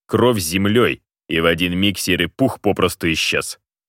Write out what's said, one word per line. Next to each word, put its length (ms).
кровь 340
с 40
землёй, 580
и 120
в 60
один 320
миг 200
серый 300
пух 320
попросту 520
исчез. 460